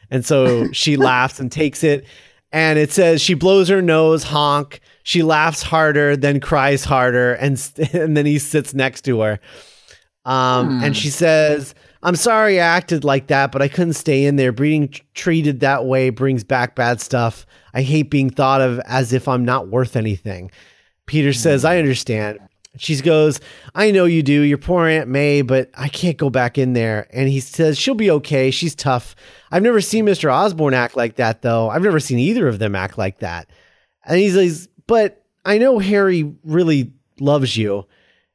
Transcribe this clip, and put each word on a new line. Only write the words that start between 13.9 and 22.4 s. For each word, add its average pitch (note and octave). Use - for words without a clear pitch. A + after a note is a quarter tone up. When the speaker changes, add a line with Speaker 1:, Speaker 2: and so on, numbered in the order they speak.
Speaker 1:
stay C#3
in C#3+
there. C3
Being D3
t-, -
treated D3+
that C3+
way C3
brings B2
back B2+
bad A#2+
stuff. A#2+
I C3
hate C#3+
being C3+
thought C3+
of B2
as B2+
if B2+
I'm B2+
not B2
worth A#2+
anything." G2
Peter C#3+
says, C3+
Speaker 2:
Hmm. D#3
Speaker 1:
"I F3
understand." A2